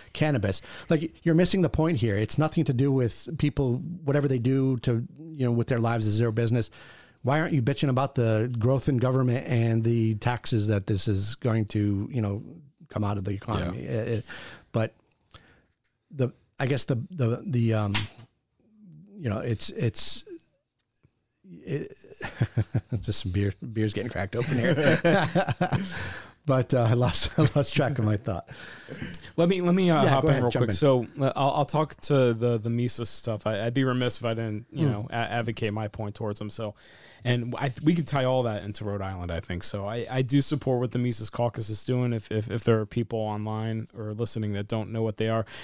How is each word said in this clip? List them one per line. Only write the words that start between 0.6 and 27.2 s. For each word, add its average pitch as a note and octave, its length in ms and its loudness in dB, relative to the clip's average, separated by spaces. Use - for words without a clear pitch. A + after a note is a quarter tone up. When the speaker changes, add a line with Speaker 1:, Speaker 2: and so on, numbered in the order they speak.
Speaker 1:
Like, - 380 0
you're D#3+ 80 4
missing F3+ 260 4
the D#3+ 80 4
point D#3+ 300 0
here. G#2 180 2
It's G#2+ 220 0
nothing D#3 260 2
to C#3+ 80 0
do C3+ 180 2
with C3 480 0
people, C3+ 380 2
whatever C#3+ 240 2
they C3 100 2
do C3 400 2
to, A#2+ 280 0
you D#3 260 -6
know, A#2+ 80 4
with A#2 140 2
their A#2+ 140 0
lives A#2 260 0
is G#2 120 2
their A#2 140 2
business. A#2 380 2
Why C#3 200 2
aren't D#3 120 0
you C#3+ 80 4
bitching C3+ 300 0
about C3 240 0
the A2+ 440 2
growth B2+ 300 2
in C3+ 80 4
government B2+ 500 2
and A2+ 380 2
the A2+ 300 4
taxes G#2+ 540 0
that G2+ 180 2
this G2+ 200 0
is G#2 280 0
going A2 320 0
to, G#2 440 0
you B2+ 120 -2
know, G2+ 200 -2
come G#2+ 160 -4
out G2+ 140 -2
of F#2+ 60 -6
the G#2 80 -4
economy? - 520 -6
Speaker 2:
Yeah. - 60 -8
Speaker 1:
It, A#2+ 180 -4
it, A2+ 160 -4
but A2+ 220 0
the, C3 220 -2
I C3 80 -2
guess C3+ 180 0
the, C3 120 -2
the, C3 360 -2
the, A#2 280 2
um, G#2 200 0
you C#3+ 100 -4
know, A2 100 0
it's, - 320 -2
it's, - 540 -2
it, D3+ 280 -6
<laughs> A2+ 80 -2
just - 220 -2
some F#2 100 -4
beer, G2+ 200 2
beer's G#2+ 200 0
getting - 180 -4
cracked G2 240 -6
open B2+ 240 0
here. F3 440 4
<laughs> E3+ 240 4
But, C3 300 2
uh, A#2 160 4
I A#2 40 4
lost, - 440 2